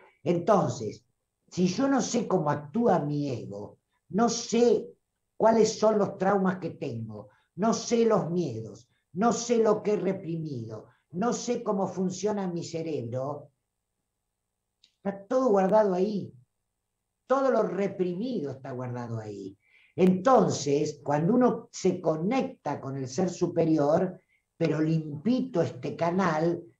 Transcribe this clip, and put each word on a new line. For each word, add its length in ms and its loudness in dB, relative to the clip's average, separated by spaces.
Entonces, 800 0
si 180 2
yo 200 0
no 140 2
sé 260 -2
cómo 240 0
actúa 480 0
mi 320 -2
ego, 480 -10
no 200 2
sé 580 2
cuáles 440 4
son 180 4
los 200 0
traumas 420 2
que 120 -8
tengo, 580 -10
no 180 0
sé 320 0
los 240 2
miedos, 580 -6
no 200 2
sé 240 0
lo 240 4
que 120 0
he 40 0
reprimido, 880 -6
no 220 -2
sé 300 -4
cómo 240 -2
funciona 600 -4
mi 160 -6
cerebro, 880 -6
está 280 -8
todo 240 2
guardado 440 4
ahí. 380 -2
Todo 240 2
lo 140 2
reprimido 880 -4
está 200 -12
guardado 480 -8
ahí. 380 -12
Entonces, 1080 4
cuando 300 2
uno 380 2
se 280 0
conecta 800 -2
con 180 -8
el 100 -6
ser 220 -2
superior, 880 2
pero 260 0
limpito 800 0
este 340 -6
canal, 680 0